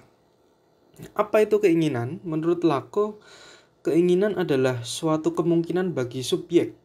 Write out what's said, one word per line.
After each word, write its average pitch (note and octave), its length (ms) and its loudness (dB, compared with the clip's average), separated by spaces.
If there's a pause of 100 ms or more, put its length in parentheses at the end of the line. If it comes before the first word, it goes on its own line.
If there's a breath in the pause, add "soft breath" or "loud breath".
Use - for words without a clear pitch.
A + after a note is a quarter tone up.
(1120)
Apa G#3+ 320 0
itu G#3+ 160 2
keinginan? D#3+ 640 0
Menurut E3+ 400 -2
Lacan, F#3+ 560 -2 (680 loud breath)
keinginan F3+ 480 2
adalah C3 480 0
suatu D#3 480 -2
kemungkinan E3+ 640 0
bagi B2+ 300 -6
subjek, - 600 0